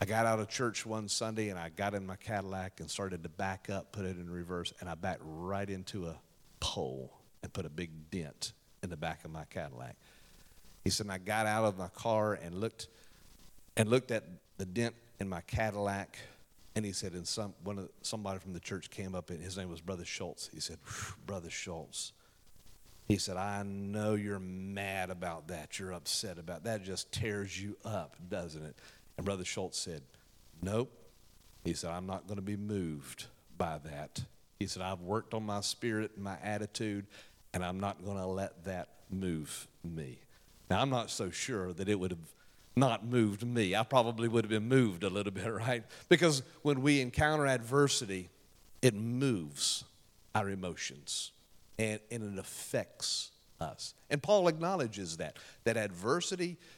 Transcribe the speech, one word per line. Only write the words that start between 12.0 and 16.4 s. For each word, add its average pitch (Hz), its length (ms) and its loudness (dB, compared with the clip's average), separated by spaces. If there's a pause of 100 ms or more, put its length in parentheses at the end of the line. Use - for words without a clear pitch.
and 85 260 -6
looked, - 280 -4 (880)
and 110 140 6
looked 131 200 6
at 110 140 0 (320)
the 95 100 -4
dent 113 280 0 (240)
in 98 100 -2
my 87 120 -4
Cadillac." 101 800 -2 (560)